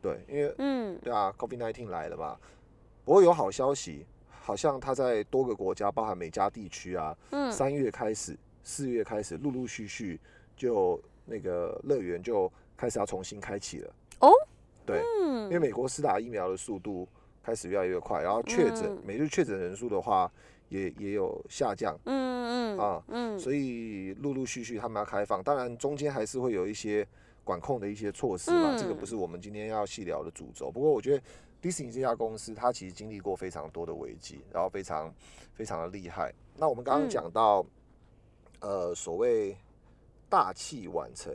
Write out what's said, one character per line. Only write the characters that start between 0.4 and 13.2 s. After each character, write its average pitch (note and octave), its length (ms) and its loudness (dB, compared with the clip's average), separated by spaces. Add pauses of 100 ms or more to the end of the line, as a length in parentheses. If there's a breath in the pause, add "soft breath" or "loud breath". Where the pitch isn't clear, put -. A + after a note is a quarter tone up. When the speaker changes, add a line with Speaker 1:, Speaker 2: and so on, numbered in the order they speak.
Speaker 2:
嗯。 B3+ 440 -2
Speaker 1:
对 A#2+ 100 -4
啊 G2+ 260 2
，covid A#2+ 200 -6
nineteen A2+ 320 -6
来 D#2+ 180 -4
了 E2 80 -8
嘛。 D2+ 200 -6 (680 loud breath)
不 C3+ 80 6
过 G3 100 12
有 F3 100 12
好 C3+ 180 4
消 C3 240 2
息， D2+ 300 -10 (240)
好 - 260 -6
像 C3+ 240 2
它 C3+ 160 -2
在 B2 300 2
多 C3 180 2
个 B2 120 0
国 F#2+ 200 0
家， G2+ 160 0
包 A2+ 140 0
含 G#2 120 -2
美 F2+ 120 -6
加 G2+ 220 2
地 G#2 180 -12
区 F2+ 260 -10
啊， D#2 220 -4 (140)
Speaker 2:
嗯。 C#4 200 0
Speaker 1:
三 C#3 240 2
月 C3+ 160 2
开 A2 220 -2
始， F2 240 -6 (260)
四 - 280 -6
月 A#2 120 2
开 G#2+ 200 -2
始， E2+ 160 -6
陆 C#3+ 120 -2
陆 B2+ 160 -4
续 A2 220 -8
续 F#2 320 -8 (360 loud breath)
就 G2 440 4 (240)
那 A2+ 160 -8
个 F2 440 -2
乐 C#3 140 2
园 F2 240 -2
就 G2 280 2 (260 soft breath)
开 B2 120 -2
始 A#2 100 -2
要 G2+ 80 2
重 F#2+ 180 -4